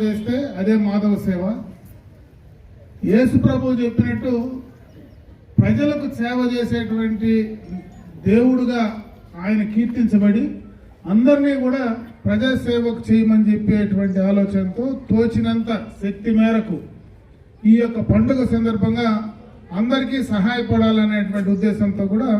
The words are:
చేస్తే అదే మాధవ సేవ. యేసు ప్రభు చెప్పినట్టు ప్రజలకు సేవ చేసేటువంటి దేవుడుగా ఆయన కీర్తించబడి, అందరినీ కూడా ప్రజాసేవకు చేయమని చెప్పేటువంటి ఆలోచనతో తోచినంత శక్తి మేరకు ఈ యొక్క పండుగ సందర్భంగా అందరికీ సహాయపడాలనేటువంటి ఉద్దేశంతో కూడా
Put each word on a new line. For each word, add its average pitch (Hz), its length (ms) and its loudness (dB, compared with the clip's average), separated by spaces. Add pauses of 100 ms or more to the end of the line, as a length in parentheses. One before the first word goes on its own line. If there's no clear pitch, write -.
చేస్తే 214 340 -2 (220)
అదే 202 180 2
మాధవ 202 400 0
సేవ. 185 260 -4 (1600)
యేసు 233 340 2
ప్రభు 254 340 2
చెప్పినట్టు 240 640 -2 (1200)
ప్రజలకు 285 560 0
సేవ 240 240 -4 (160)
చేసేటువంటి 220 1040 -2 (680)
దేవుడుగా 240 560 2 (600)
ఆయన 214 200 0
కీర్తించబడి, 214 880 2 (560)
అందరినీ 277 540 4
కూడా 254 360 -2 (280)
ప్రజాసేవకు 233 880 0
చేయమని 220 400 4
చెప్పేటువంటి 202 680 0
ఆలోచనతో 196 840 0 (100)
తోచినంత 226 600 0 (320)
శక్తి 202 280 -4
మేరకు 220 480 2 (880)
ఈ 220 100 8
యొక్క 226 240 -2
పండుగ 247 440 2
సందర్భంగా 226 640 0 (640)
అందరికీ 247 500 -2
సహాయపడాలనేటువంటి 214 1300 0
ఉద్దేశంతో 196 560 0
కూడా 226 340 -2